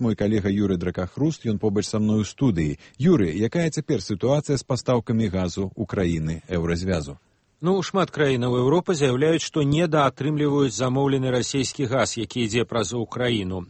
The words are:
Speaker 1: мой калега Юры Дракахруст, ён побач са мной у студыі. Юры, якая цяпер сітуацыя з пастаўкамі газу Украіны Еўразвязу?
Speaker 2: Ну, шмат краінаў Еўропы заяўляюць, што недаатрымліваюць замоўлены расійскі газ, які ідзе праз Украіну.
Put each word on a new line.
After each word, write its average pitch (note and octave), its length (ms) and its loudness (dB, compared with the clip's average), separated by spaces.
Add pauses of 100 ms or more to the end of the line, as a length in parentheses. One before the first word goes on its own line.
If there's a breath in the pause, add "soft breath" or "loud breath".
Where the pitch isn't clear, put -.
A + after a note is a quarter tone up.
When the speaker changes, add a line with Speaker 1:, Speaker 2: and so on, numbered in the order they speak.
Speaker 1:
мой A2 80 2
калега G2+ 400 0
Юры G2 240 2
Дракахруст, F#2 720 -4
ён G#2 80 0
побач G2+ 320 0
са - 80 -4
мной G#2+ 240 2
у G2+ 140 -6
студыі. E2+ 440 0 (200 loud breath)
Юры, B2+ 320 4
якая A#2 400 0
цяпер C#3+ 320 -4
сітуацыя C3+ 560 0
з - 80 -8
пастаўкамі A2+ 680 0
газу F#2 340 -2 (160)
Украіны E2 640 -2
Еўразвязу? E2+ 680 -2 (460)
Speaker 2:
Ну, F3+ 160 2
шмат F3+ 320 -2
краінаў B2+ 480 0
Еўропы E3 320 2
заяўляюць, D3 480 2
што - 240 -2
недаатрымліваюць C#3+ 1120 2
замоўлены C3 560 0
расійскі B2+ 560 -2
газ, A#2+ 320 0
які A#2 240 -4
ідзе A2+ 240 0
праз A2+ 240 -2
Украіну. A2 760 -2